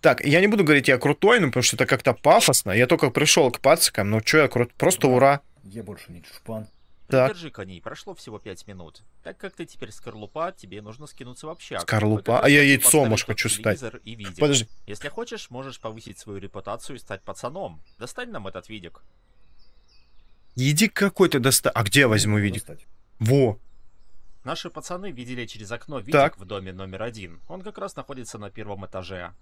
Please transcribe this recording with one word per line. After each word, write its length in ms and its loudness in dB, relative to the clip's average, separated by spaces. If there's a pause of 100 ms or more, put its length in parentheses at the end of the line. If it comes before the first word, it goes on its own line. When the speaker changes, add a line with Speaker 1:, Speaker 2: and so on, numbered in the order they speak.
Speaker 1:
Так, 240 4
я 160 4
не 60 4
буду 160 4
говорить, 240 4
я 120 6
крутой, 420 4
ну, 80 2
потому 160 0
что 120 2
это 100 2
как-то 280 2
пафосно. 560 4
Я 160 4
только 240 4
пришёл 400 4
к 80 -10
пацакам, 520 2
ну 100 2
чё 220 4
я 60 4
крут-, 260 -2
просто 280 2
Speaker 2:
Да. 60 6
Speaker 1:
ура. 320 6 (240)
Speaker 2:
Я 180 -14
больше 300 -16
не 100 -18
чушпан. 460 -14 (400)
Speaker 1:
Так. 240 4
Speaker 3:
Придержи 180 -12
коней, 300 -14
прошло 340 -14
всего 240 -16
пять 300 -16
минут. 340 -18 (220)
Так 120 -16
как 200 -14
ты 100 -12
теперь 240 -14
скорлупа, 640 -10
тебе 280 -18
нужно 280 -18
скинуться 400 -16
в 20 -12
общак. 300 -10
Speaker 1:
Скорлупа? 520 0
Speaker 3:
Вы 60 4
как 60 0
Speaker 1:
А 40 8
я 120 8
Speaker 3:
раз 80 8
Speaker 1:
яйцо, 160 4
Speaker 3:
поставить 260 4
Speaker 1:
может, 160 0
Speaker 3:
тут 80 -4
Speaker 1:
хочу 140 -2
стать. 140 -4 (180)
Speaker 3:
телевизор 240 -12
и 100 -14
видео. 240 -12
Speaker 1:
Подожди. 300 2 (180)
Speaker 3:
Если 220 -10
хочешь, 420 -12
можешь 300 -14
повысить 400 -14
свою 180 -12
репутацию 580 -12
и 40 -14
стать 220 -12
пацаном. 580 -12 (180)
Достань 320 -12
нам 160 -10
этот 220 -12
видик. 340 -16 (1500)
Speaker 1:
Иди 340 2
какой 400 2
ты 120 0
доста-, 340 2
а 80 0
где 180 4
я 80 6
возьму 300 2
Speaker 2:
Не 60 2
Speaker 1:
видик? 200 -4
Speaker 2:
достать. 220 -16 (320)
Speaker 1:
Во. 400 2 (840)
Speaker 3:
Наши 260 -10
пацаны 400 -12
видели 360 -10
через 260 -14
окно 260 -10
видик 140 -8
Speaker 1:
Так. 260 2
Speaker 3:
в 60 -18
доме 280 -10
номер 300 -10
один. 460 -12
Он 140 -14
как 160 -16
раз 180 -12
находится 420 -14
на 120 -14
первом 360 -12
этаже. 560 -12